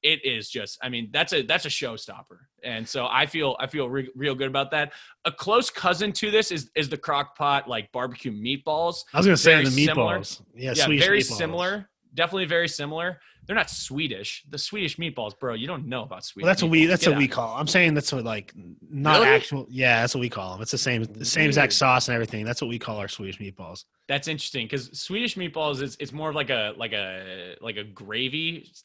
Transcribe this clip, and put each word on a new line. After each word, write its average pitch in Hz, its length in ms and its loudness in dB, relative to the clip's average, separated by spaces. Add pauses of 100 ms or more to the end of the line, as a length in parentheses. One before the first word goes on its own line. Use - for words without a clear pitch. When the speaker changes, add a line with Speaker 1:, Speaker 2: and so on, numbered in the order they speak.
Speaker 1:
it 151 240 2
is 113 240 -4
just, 107 320 -8
I 127 80 -6
mean, 117 240 -6
that's 156 180 0
a, 147 120 0
that's 160 220 0
a 147 40 -6
showstopper. 113 680 -8 (240)
And 113 260 -8
so 127 180 -2
I 131 200 4
feel, 147 320 0
I 135 80 -4
feel 139 200 -4
re-, 131 280 -4
real 139 180 -2
good 135 140 -2
about 139 240 0
that. 147 220 0 (320)
A 170 60 0
close 226 380 2
cousin 185 440 0
to 208 180 -2
this 214 200 2
is, 143 240 -6
is 147 140 0
the 151 80 -6
crock 143 400 -2
pot, 143 300 2
like, 110 240 -6
barbecue 123 400 -6
meatballs. 151 720 -2 (100)
Speaker 2:
I 147 40 2
was 190 100 6
gonna 170 100 8
say 160 140 8
Speaker 1:
Very 147 140 6
Speaker 2:
the 131 60 4
Speaker 1:
similar. 135 500 2
Speaker 2:
meatballs. - 200 -12 (140)
Yeah, 127 180 -6
Speaker 1:
Yeah, 147 120 4
Speaker 2:
Swedish 156 200 4
Speaker 1:
very 202 140 4
Speaker 2:
meatballs. - 180 -2
Speaker 1:
similar. 180 520 -4 (260)
Definitely 175 300 0
very 170 220 0
similar. 160 520 -6 (280)
They're 208 80 -4
not 196 160 2
Swedish. 120 760 -6
The 147 120 -12
Swedish 185 380 -4
meatballs, 139 400 -6
bro, 120 180 -4
you 113 120 -6
don't 156 200 -8
know 120 160 -4
about - 200 -14
Swedish - 220 -10
Speaker 2:
Well, 185 60 6
that's 190 100 4
what 165 100 4
we, 160 140 8
Speaker 1:
meatballs. 170 40 4
Speaker 2:
that's 180 140 4
Speaker 1:
Get 175 60 6
Speaker 2:
what 143 80 4
we 143 80 4
Speaker 1:
out. 127 60 -2
Speaker 2:
call 113 240 -2
'em. 135 60 -6
I'm 151 60 -2
saying 170 280 6
that's 147 180 0
what, 123 100 -2
like, 110 320 -6
not 139 680 0
Speaker 1:
Really? 226 60 8
Speaker 2:
actual. 135 420 4
Yeah, 127 320 4
that's 120 140 0
what 127 60 0
we 120 80 -2
call 92 240 -8
'em. 98 80 -10
It's 113 100 -6
the 131 60 -2
same, 120 260 0
the 113 220 -8
same 156 220 4
exact 139 240 4
Speaker 1:
Weird. - 20 2
Speaker 2:
sauce 127 340 6
and 123 60 0
everything. 113 320 -2
That's 120 160 -4
what 123 80 -4
we 120 100 -4
call 110 200 -6
our 98 100 -6
Swedish 95 300 -10
meatballs. 95 440 -14 (240)
Speaker 1:
That's 143 200 -4
interesting 139 420 -6
'cause 135 280 -8
Swedish 226 380 -6
meatballs 156 460 -4
is, 131 180 -8
it's 147 140 -10
more 156 160 -6
of 151 60 -6
like 143 160 -2
a, 107 260 -2
like 110 160 -6
a, 95 640 -8
like 110 180 -10
a 104 60 -10
gravy 123 880 -6 (140)